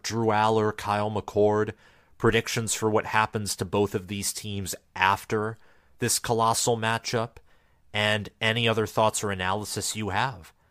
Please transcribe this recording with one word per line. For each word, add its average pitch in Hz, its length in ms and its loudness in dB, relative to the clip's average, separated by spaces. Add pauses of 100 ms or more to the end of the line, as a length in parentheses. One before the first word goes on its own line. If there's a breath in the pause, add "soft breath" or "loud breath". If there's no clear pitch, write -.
Drew 110 260 0
Aller, 107 400 4
Kyle 104 400 -2
McCord, 104 600 2 (440 soft breath)
predictions 113 580 2
for 110 140 -2
what 107 180 2
happens 107 500 0
to - 80 -6
both 101 280 0
of 92 140 -6
these 101 260 -6
teams 101 440 -8 (180)
after 104 640 0 (400 soft breath)
this - 220 0
colossal 113 560 2
matchup, 113 600 -2 (540)
and 104 360 0 (120)
any 113 280 2
other 110 180 2
thoughts 107 380 2
or 101 80 -2
analysis 98 640 -4
you 104 140 -4
have. 104 420 -4 (180)